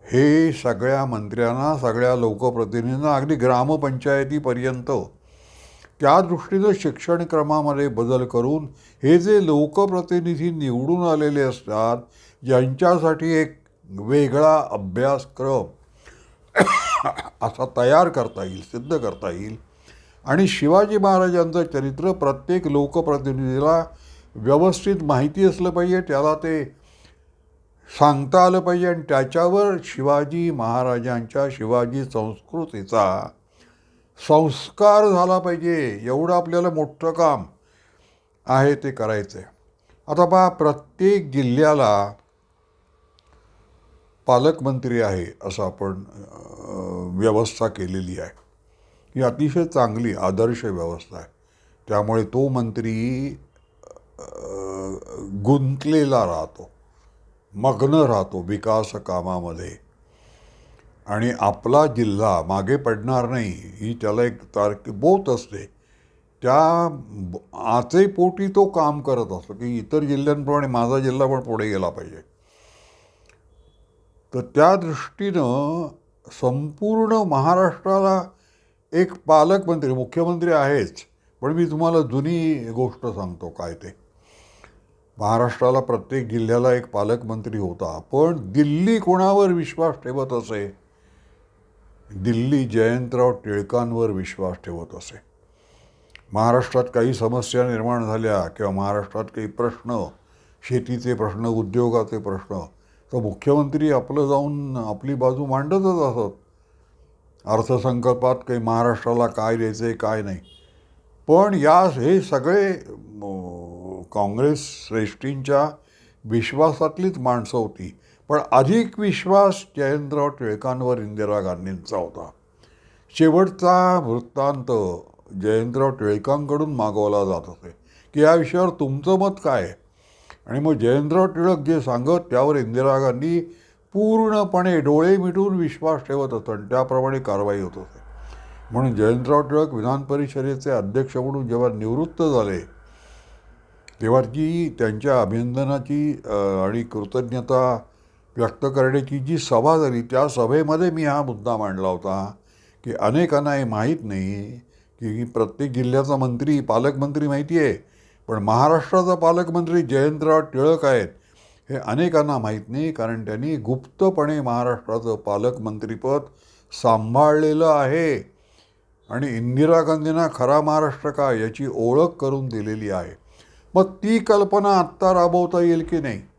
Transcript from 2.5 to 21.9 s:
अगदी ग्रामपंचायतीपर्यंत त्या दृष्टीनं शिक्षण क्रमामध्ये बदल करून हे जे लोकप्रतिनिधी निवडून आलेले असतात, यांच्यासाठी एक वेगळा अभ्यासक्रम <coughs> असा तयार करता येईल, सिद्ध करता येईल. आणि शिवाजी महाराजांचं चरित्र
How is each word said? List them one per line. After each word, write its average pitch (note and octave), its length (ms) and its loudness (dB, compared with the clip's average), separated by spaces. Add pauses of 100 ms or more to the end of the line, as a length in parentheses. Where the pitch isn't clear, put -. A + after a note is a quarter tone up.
अगदी C#3+ 180 0
ग्रामपंचायतीपर्यंत C3 1600 0 (1080)
त्या D3 200 6
दृष्टीनं F#3+ 600 0
शिक्षण E3+ 440 -2
क्रमामध्ये D3 640 0
बदल B2 360 0
करून C3+ 440 -2 (340)
हे D#3 160 6
जे G3 280 4
लोकप्रतिनिधी E3+ 1040 0
निवडून D3+ 580 -2
आलेले D3+ 320 2
असतात, A#2+ 560 0 (460)
यांच्यासाठी D#3 920 2
एक D#3 300 0 (280)
वेगळा C#3 800 2
अभ्यासक्रम B2 920 -2 (920)
<coughs> - 880 0
असा A2+ 240 -4 (100)
तयार D3 320 6
करता A#2 360 -4
येईल, F#2 160 -10
सिद्ध B2+ 360 -8
करता G2+ 340 -6
येईल. G#2 260 -10 (680)
आणि F3+ 240 4
शिवाजी G3 500 4
महाराजांचं F3+ 680 2
चरित्र C#3+ 480 -4